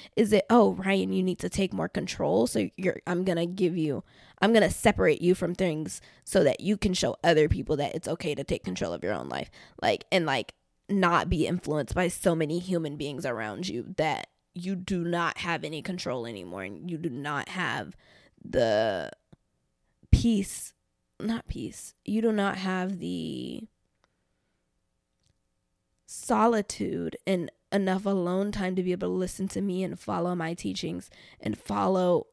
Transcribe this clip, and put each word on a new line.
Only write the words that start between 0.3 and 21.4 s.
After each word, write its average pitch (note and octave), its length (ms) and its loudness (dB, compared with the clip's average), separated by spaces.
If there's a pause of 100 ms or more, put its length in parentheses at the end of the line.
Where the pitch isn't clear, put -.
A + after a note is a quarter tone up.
it, G#3 160 6
"Oh, G#3+ 240 8
Ryan, F#3+ 400 0
you F#3+ 80 2
need F#3 180 0
to F3+ 100 -4
take F#3+ 220 0
more F#3+ 160 -2
control. F#3 600 0
So - 280 0
you're, - 300 0
I'm F3 180 0
gonna E3+ 220 0
give F3+ 320 0
you, D3+ 260 -2 (380)
I'm A3 120 6
gonna G3+ 180 8
separate - 500 4
you F3 140 6
from F3 180 -2
things D#3 480 -4 (220)
so F#3 200 4
that C3+ 180 2
you G3+ 160 0
can F3+ 180 0
show - 280 0
other D#3 240 8
people C#3+ 300 0
that C#3 160 -2
it's - 140 -6
okay D#3+ 260 -4
to C3+ 100 -6
take - 200 -4
control F3+ 280 -4
of E2+ 120 -8
your G2 100 0
own C2+ 160 -6
life." B1+ 220 -8 (280)
Like, - 320 2
and, F3+ 140 2
like, C3+ 300 -2 (340)
not F3 400 4
be F3 160 2
influenced D3+ 480 -2
by F3+ 140 2
so F3 280 2
many D#3+ 220 0
human E3+ 400 -4
beings C#3+ 280 -6
around A2+ 420 -4
you A#2+ 300 -8
that D3+ 300 0 (260)
you F#3 220 -6
do F3+ 300 -2
not E3+ 320 0
have E3+ 260 -4
any D3+ 180 -8
control C3 440 -6
anymore, F#2+ 380 -10
and G2+ 280 -10
you E3 60 -6
do E3 120 -4
not C#3 380 -6
have B2 480 -6 (480)
the G#2+ 640 2 (1000)
peace, - 640 2 (480)
not A3+ 260 -4